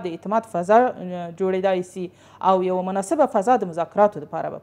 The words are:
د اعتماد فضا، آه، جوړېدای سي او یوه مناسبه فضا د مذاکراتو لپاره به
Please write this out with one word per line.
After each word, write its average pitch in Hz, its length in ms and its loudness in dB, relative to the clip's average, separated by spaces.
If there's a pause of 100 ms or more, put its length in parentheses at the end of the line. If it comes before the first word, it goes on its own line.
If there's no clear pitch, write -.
د 170 140 -8
اعتماد 220 380 -4
فضا، 180 240 4
آه، 180 580 -4
جوړېدای 190 440 0 (100)
سي 180 180 -10 (400)
او 190 180 4
یوه 185 220 -2
مناسبه 196 360 0 (120)
فضا 226 180 2
د 190 160 -4
مذاکراتو 170 540 0
لپاره 160 240 -8
به - 120 -12